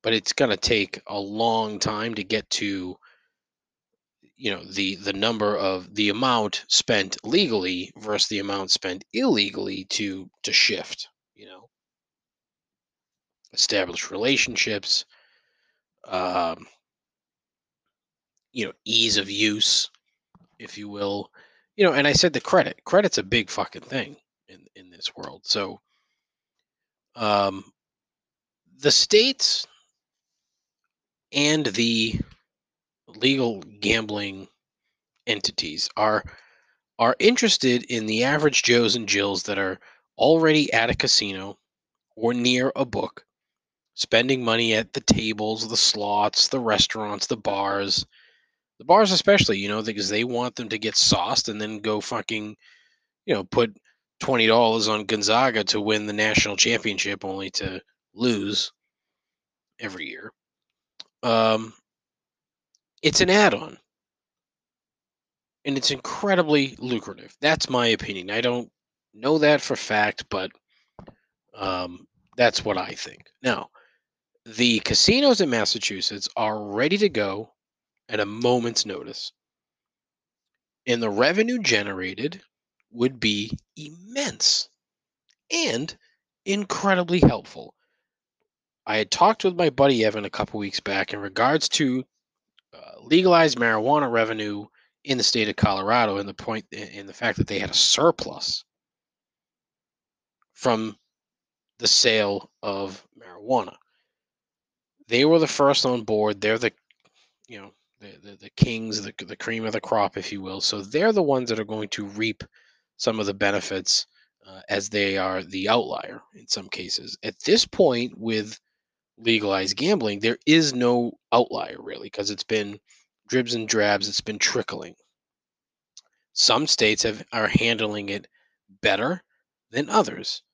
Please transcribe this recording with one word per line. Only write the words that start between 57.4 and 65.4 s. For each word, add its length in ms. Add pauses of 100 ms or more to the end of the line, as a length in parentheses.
to 300 (320)
lose 600 (1040)
every 280
year. 240 (920)
Um, 500 (1300)
it's 200
an 80
add-on. 480 (1900)